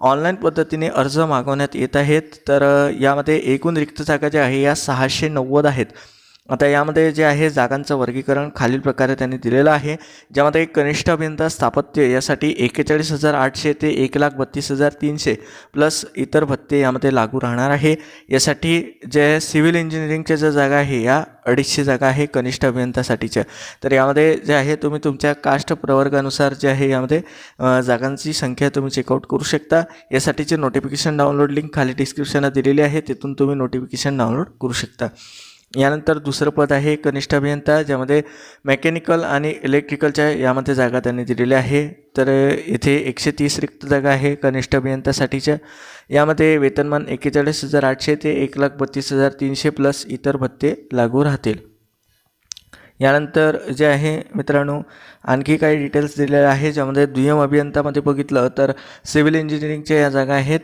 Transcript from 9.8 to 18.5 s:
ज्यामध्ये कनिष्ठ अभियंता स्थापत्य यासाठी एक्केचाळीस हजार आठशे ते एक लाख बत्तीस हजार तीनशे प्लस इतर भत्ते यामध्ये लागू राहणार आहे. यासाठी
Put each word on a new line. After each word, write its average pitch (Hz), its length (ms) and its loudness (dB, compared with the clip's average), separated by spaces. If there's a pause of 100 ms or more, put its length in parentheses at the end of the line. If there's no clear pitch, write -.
ज्यामध्ये 147 300 2
कनिष्ठ 151 460 0
अभियंता 156 380 -2
स्थापत्य 139 600 0
यासाठी 135 480 0
एक्केचाळीस 151 540 0
हजार 151 220 0
आठशे 135 380 0
ते 151 160 0
एक 135 280 0
लाख 147 140 2
बत्तीस 139 420 -6
हजार 143 200 2
तीनशे 147 420 -2 (380)
प्लस 151 320 0 (120)
इतर 151 280 0
भत्ते 143 360 -2
यामध्ये 131 340 2
लागू 123 280 0
राहणार 123 280 0
आहे. 151 260 2 (340)
यासाठी 160 720 0 (120)